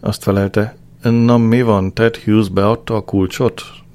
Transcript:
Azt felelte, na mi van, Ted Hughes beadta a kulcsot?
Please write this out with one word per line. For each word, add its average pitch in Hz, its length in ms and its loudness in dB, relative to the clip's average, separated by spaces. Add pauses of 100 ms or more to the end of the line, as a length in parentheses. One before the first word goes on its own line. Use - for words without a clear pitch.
Azt - 220 -6
felelte, 101 540 -2 (260)
na 117 360 2
mi 117 240 2
van, 98 300 0
Ted 113 240 0
Hughes 107 320 2
beadta 104 480 -2
a 101 80 -6
kulcsot? 98 580 -2 (320)